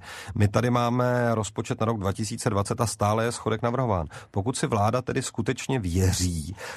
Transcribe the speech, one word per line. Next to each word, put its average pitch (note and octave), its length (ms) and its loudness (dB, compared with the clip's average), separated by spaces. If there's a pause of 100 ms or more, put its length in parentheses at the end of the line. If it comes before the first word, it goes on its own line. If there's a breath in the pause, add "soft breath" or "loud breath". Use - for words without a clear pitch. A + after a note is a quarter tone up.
(360 loud breath)
My G2+ 120 6
tady A2+ 220 2
máme A#2+ 680 2
rozpočet A2 440 -4
na A2 60 0
rok A2+ 120 0
dva G2 160 0
tisíce A2+ 360 -4
dvacet G#2 320 0
a A#2 40 2
stále G#2+ 400 2
je A#2+ 60 0
schodek A2 300 -2
navrhován. A#2 460 0 (240 loud breath)
Pokud G#2+ 260 -2
si D3+ 100 0
vláda A2 340 2
tedy B2 200 -2
skutečně - 580 -2
věří, F2+ 760 0 (220 loud breath)